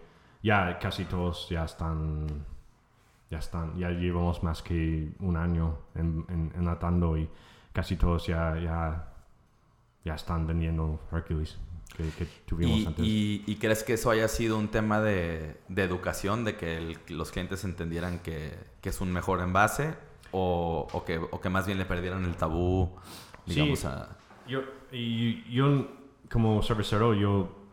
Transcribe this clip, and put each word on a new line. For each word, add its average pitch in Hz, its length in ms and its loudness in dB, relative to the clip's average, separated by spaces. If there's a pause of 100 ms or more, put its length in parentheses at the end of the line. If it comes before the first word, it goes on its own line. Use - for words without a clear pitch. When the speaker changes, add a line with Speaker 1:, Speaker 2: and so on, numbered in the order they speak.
(440)
Speaker 1:
ya 98 340 4
casi 95 280 -4
todos 87 440 -2
ya 82 160 0
están, 78 640 -4 (1040)
ya 78 80 -4
están, 82 400 -4
ya 87 100 0
llevamos 87 540 2
más 82 180 -2
que 80 580 0
un 90 180 0
año 82 400 2 (180)
en, 82 340 -2
en, 82 260 -2
enlatando 85 640 2
y 78 100 -2 (460)
casi 92 220 0
todos 85 320 4
ya, 82 320 0
ya, 82 480 -2 (960)
ya 82 120 -4
están 82 300 -2
vendiendo 80 540 0 (120)
Hercules 80 460 -2 (380)
que, 80 160 -4
que 85 140 -4 (200)
tuvimos 82 340 4
Speaker 2:
¿Y, 107 60 2
Speaker 1:
antes. 80 200 0
Speaker 2:
y, 104 420 2
y 104 80 0
crees 110 280 2
que 123 100 0
eso 113 180 2
haya 110 160 4
sido 110 320 2
un 107 80 0
tema 107 340 2
de, 85 680 0
de 95 160 0
educación, 90 640 0
de 104 120 -2
que 82 200 -4
el, 82 220 -6 (100)
los 80 220 -4
clientes 90 320 -4
entendieran 87 560 -4
que, 78 360 -8 (260)
que 95 80 -4
es 90 120 -4
un 92 100 0
mejor 90 280 0
envase 104 560 2 (360)
o, 87 600 0
o 90 140 -4
que, 82 120 -2
o 82 240 -6
que 95 80 -2
más 92 160 0
bien 98 140 -2
le 92 60 0
perdieran 90 400 -2
el 85 100 0
tabú, 87 560 2 (560)
Speaker 1:
Sí, 87 80 -2
Speaker 2:
digamos, 143 300 2
a - 320 -6 (300)
Speaker 1:
yo, 131 140 -4 (300)
y 117 600 0
yo 135 360 4 (440)
como 110 320 6
cervecero, 110 500 4
yo 101 360 4 (240)